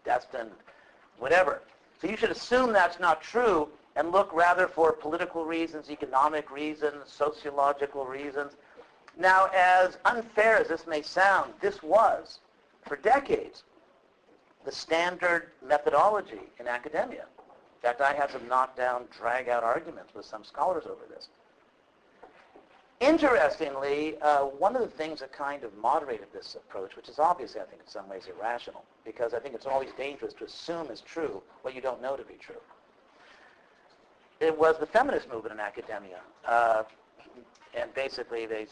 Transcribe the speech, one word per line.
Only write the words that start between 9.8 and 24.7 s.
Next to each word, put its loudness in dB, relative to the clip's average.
unfair 2
as 2
this -4
may -2
sound, 2
this -4
was, 2
for -6
decades, 0
the -8
standard -2
methodology 2
in -10
academia. -6
In -20
fact, 0
I 4
had -2
some -10
knockdown, 0
drag-out -2
arguments -4
with -16
some -14
scholars -2
over -14
this. -20
Interestingly, 2
uh, 4
one 0